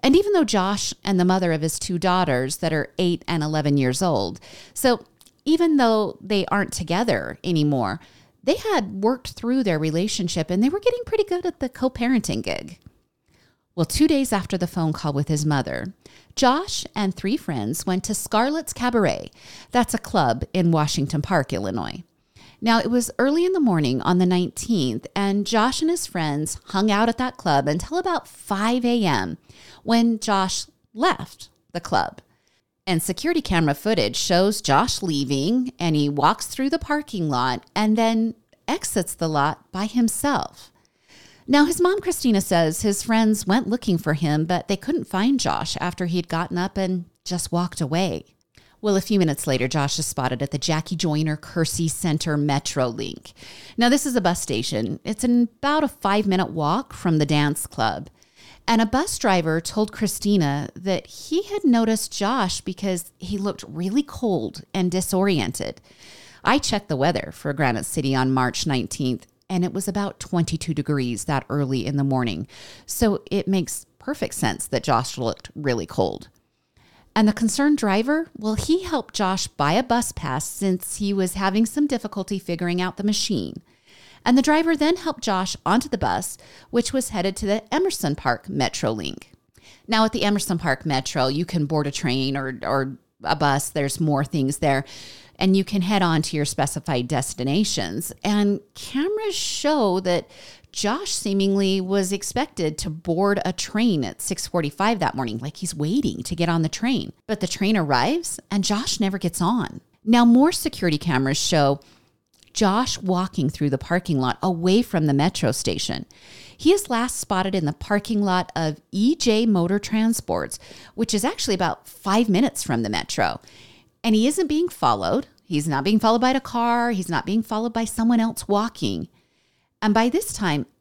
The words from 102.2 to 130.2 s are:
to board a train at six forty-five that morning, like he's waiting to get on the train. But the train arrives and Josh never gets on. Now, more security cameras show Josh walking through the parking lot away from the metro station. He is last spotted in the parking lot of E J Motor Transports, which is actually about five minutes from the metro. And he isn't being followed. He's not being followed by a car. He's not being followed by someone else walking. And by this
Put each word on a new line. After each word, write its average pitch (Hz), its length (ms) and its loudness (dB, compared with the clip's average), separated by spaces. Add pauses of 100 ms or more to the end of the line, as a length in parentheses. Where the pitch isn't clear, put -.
to 185 120 -6
board 175 540 0
a 185 80 -2
train 208 520 0
at - 180 -10
six - 240 -6
forty-five 180 540 -2
that 156 140 -2
morning, 113 240 -4
like 127 200 -8
he's 180 160 -8
waiting 160 480 -2
to - 140 -8
get 165 120 0
on 165 140 2
the 160 60 0
train. - 440 -2 (140)
But 214 140 -4
the 180 60 -2
train 208 300 0
arrives 160 640 0 (100)
and 202 140 0
Josh 208 360 -2
never 196 180 0
gets 175 240 -2
on. 202 380 0 (240)
Now, 240 200 6
more 254 280 8
security 175 460 0
cameras 135 400 0
show 143 420 2 (720)
Josh 214 460 2
walking 180 520 0
through 147 200 -2
the 131 80 0
parking 175 420 -2
lot 127 200 0
away 185 420 2
from 165 240 0
the 143 80 4
metro 143 360 2
station. - 560 -4 (500)
He 320 160 4
is 403 180 0
last 240 280 -2
spotted 190 360 -2
in 185 100 0
the 147 80 0
parking 208 500 -2
lot 180 320 0
of 156 260 -2 (120)
E 233 240 2
J 226 300 2
Motor 190 340 2
Transports, 220 800 -2 (340)
which 226 180 -2
is 208 120 0
actually 262 300 -2
about 180 340 -4
five 220 400 0
minutes 214 340 2
from 117 220 0
the 104 60 -4
metro. 85 500 -2 (640)
And 226 120 4
he 220 120 6
isn't 302 220 0
being 320 200 0
followed. 113 600 0 (160)
He's 151 240 -2
not 139 160 -2
being 208 140 4
followed 226 220 4
by 254 100 2
a 262 100 0
car. 240 500 0
He's 190 180 -4
not 165 180 -2
being 214 160 0
followed 226 300 -4
by 226 120 -2
someone 226 360 2
else 226 260 -4
walking. 185 640 -2 (720)
And 214 140 2
by 226 140 4
this 349 240 -2